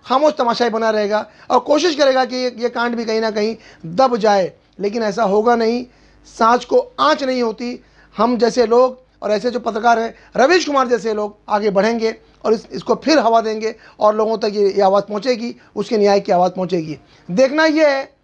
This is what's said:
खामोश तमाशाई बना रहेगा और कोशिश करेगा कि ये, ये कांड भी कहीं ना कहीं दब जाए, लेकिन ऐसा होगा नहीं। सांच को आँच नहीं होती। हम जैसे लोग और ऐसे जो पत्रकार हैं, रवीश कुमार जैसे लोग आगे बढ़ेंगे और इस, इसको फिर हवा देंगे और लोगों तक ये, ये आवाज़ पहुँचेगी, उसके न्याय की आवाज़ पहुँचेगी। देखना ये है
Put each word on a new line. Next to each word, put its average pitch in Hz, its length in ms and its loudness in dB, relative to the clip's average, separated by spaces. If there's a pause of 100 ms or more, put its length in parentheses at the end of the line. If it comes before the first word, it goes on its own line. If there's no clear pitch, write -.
खामोश 285 280 2
तमाशाई 240 360 0
बना 220 200 0
रहेगा 214 360 -2 (240)
और 254 120 4
कोशिश 302 340 0
करेगा 262 300 2
कि 240 100 -10
ये, 247 220 -4
ये 233 120 -4
कांड 240 260 -4
भी 233 100 -6
कहीं 220 160 -2
ना 226 100 -2
कहीं 214 240 -2 (320)
दब 247 300 2
जाए, 202 340 2 (280)
लेकिन 214 240 -4
ऐसा 214 220 -2
होगा 214 300 2
नहीं। 233 300 -2 (420)
सांच 240 380 0
को 247 140 2 (200)
आँच 285 240 0
नहीं 262 200 -2
होती। 240 360 -8 (360)
हम 233 220 0
जैसे 233 280 2
लोग 247 380 2 (180)
और 208 100 -4
ऐसे 214 200 -2
जो 240 100 -6
पत्रकार 226 380 0
हैं, 226 140 -6 (240)
रवीश 302 280 4
कुमार 269 220 0
जैसे 220 260 -2
लोग 208 240 -6 (120)
आगे 214 220 0
बढ़ेंगे 220 440 0 (300)
और 214 80 2
इस, - 180 -4
इसको 214 240 -2
फिर 285 240 2
हवा 226 220 2
देंगे 220 340 -6 (240)
और 214 160 4
लोगों 220 220 0
तक 214 160 -2
ये, 202 140 0
ये 196 140 0
आवाज़ 196 220 4
पहुँचेगी, 233 520 -6 (200)
उसके 214 220 -4
न्याय 202 220 4
की 190 120 -4
आवाज़ 180 200 2
पहुँचेगी। 175 460 -6 (320)
देखना 269 360 2
ये 311 220 4
है 269 160 0 (200)